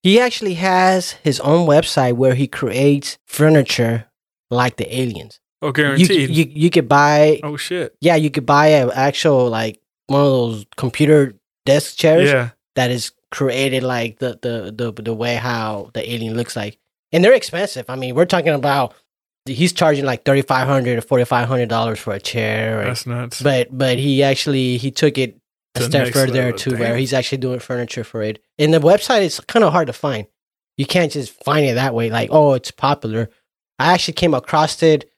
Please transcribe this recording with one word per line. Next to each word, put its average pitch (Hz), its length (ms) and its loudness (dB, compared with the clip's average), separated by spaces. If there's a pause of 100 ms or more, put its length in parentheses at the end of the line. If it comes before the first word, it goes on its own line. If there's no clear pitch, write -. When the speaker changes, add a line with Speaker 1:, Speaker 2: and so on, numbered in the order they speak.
Speaker 1:
he 202 180 6
actually 226 340 -2
has 185 580 2 (100)
his 139 180 -2
own 165 260 2
website 143 480 2
where 127 200 2
he 131 120 0
creates 139 800 -2
furniture 127 800 2 (440)
like 123 260 -2
the 113 220 -8
aliens. 113 420 -8 (200)
Speaker 2:
Oh, 151 80 -6
Speaker 1:
You, 135 40 -4
Speaker 2:
guaranteed. 147 580 2
Speaker 1:
you, 156 200 0
you 151 200 2
could 147 180 2
buy 151 540 4
Speaker 2:
Oh, 147 140 -10
shit. 170 440 -8
Speaker 1:
Yeah, 165 160 4
you 156 140 0
could 135 160 -6
buy 147 220 4
an 139 260 4
actual, 135 540 2
like, 113 320 -6 (260)
one 139 160 2
of 143 80 4
those 117 360 -2 (100)
computer 143 580 2 (320)
desk 143 320 0
chairs 156 320 4
Speaker 2:
Yeah. 123 200 0 (260)
Speaker 1:
that 123 140 0
is 123 220 -6 (180)
created 131 520 -2
like 117 360 -6
the, 123 220 -6
the, 113 320 -8 (220)
the, 113 80 -16
the 113 120 -6
way 120 200 -4
how 110 600 -6
the 113 160 -8
alien 113 260 -8
looks 117 200 -8
like. 104 220 -10 (340)
And 165 120 2
they're 240 100 8
expensive. 185 560 -4
I 131 60 -8
mean, 127 180 -6
we're 160 120 4
talking 170 280 0
about, 143 400 -2 (520)
he's 135 260 -2
charging, 151 320 0
like, 127 200 -4
thirty-five 131 440 0
hundred 127 280 0
to 113 60 -4
forty-five 123 460 0
hundred 123 220 -2
dollars 113 280 -2
for - 160 -8
a 101 60 -8
chair. 113 600 -4
And 127 100 -4
Speaker 2:
That's 120 160 -8
nuts. 123 360 -8
Speaker 1:
But, 127 340 0
but 127 220 0
he 139 240 0
actually, 135 540 0
he 127 140 -6
took 147 280 0
it 123 120 -2 (440)
a - 60 -8
Speaker 2:
To 120 40 0
the 120 60 -4
Speaker 1:
step 135 140 2
Speaker 2:
next 123 120 -4
Speaker 1:
further 131 280 0
Speaker 2:
level. 120 140 -4
Speaker 1:
to - 120 -6
Speaker 2:
Damn. 120 80 -4
Speaker 1:
where 117 180 -2
he's 131 180 -4
actually 131 240 -2
doing 127 220 -6
furniture 120 440 -8
for 110 180 -8
it. 107 200 -6 (160)
And 151 160 2
the 160 40 4
website 196 440 4
is 165 180 -4
kinda 214 300 2
hard 160 180 0
to 120 60 -10
find. 113 320 -6 (500)
You 139 100 -2
can't 170 240 0
just 139 220 -8 (120)
find 151 220 0
it 123 80 0
that 127 200 -2
way. 113 160 -2
Like, 117 200 -4
"Oh, 151 220 4
it's 127 180 -4
popular." 113 600 -4 (480)
I 151 160 2
actually 175 200 -4
came 165 200 0
across 151 480 0
it. 151 340 2